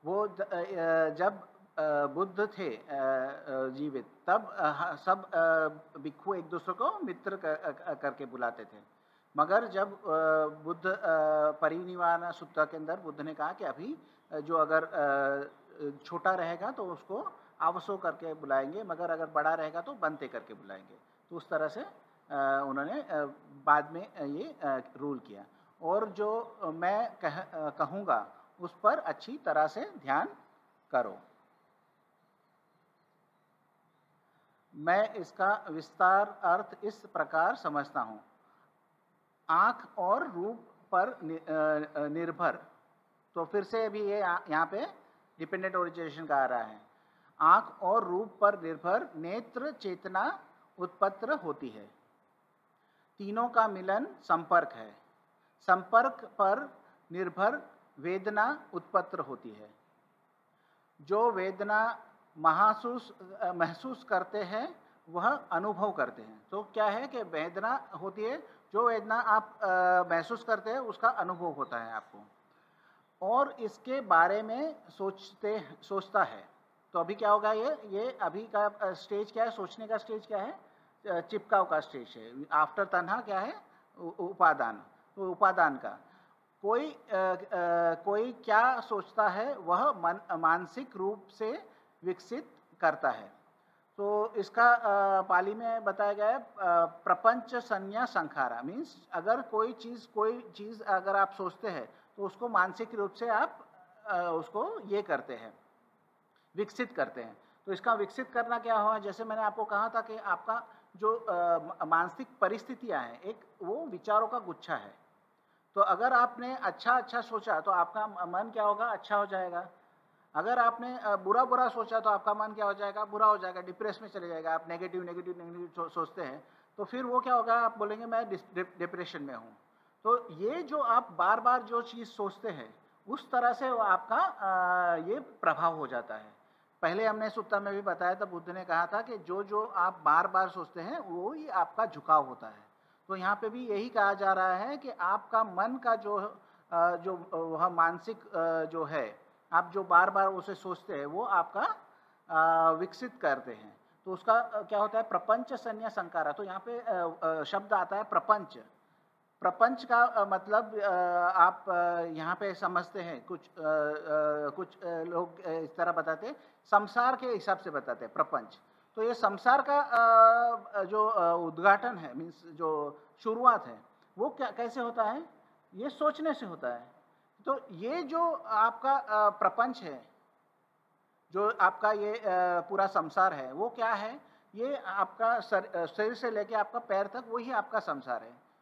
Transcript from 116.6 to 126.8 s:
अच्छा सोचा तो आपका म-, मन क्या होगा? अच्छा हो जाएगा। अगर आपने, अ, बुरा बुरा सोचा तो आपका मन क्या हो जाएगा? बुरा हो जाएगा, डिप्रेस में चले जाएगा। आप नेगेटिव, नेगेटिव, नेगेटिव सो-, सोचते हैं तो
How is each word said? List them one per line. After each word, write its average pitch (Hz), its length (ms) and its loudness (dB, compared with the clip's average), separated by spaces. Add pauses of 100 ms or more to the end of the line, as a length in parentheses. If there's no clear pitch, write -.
अच्छा 247 280 -2
सोचा 208 380 -2
तो 190 120 0
आपका 214 360 0
म-, 208 40 -10
मन 180 380 -4
क्या 214 140 -2
होगा? 208 220 2
अच्छा 208 320 -2
हो 202 80 2
जाएगा। 185 440 -4 (680)
अगर 220 240 0
आपने, 240 380 2
अ, 208 180 0
बुरा 196 300 4
बुरा 247 220 4
सोचा 220 320 -2
तो 220 100 2
आपका 208 240 2
मन 214 200 -4
क्या 208 120 -2
हो 202 80 0
जाएगा? 208 320 -4
बुरा 208 200 2
हो 214 120 8
जाएगा, 185 240 -6
डिप्रेस 185 400 -6
में 208 80 -16
चले 175 180 -10
जाएगा। 160 260 -2
आप 160 140 -2
नेगेटिव, 175 360 -6
नेगेटिव, 175 340 -8
नेगेटिव 170 380 -12
सो-, 170 160 -6
सोचते 165 300 -6
हैं 139 260 -10 (300)
तो 208 60 -6